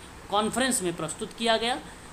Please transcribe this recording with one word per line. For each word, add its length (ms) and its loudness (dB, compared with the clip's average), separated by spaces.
कॉन्फ्रेंस 520 4
में 140 0
प्रस्तुत 360 -6
किया 240 4
गया, 220 0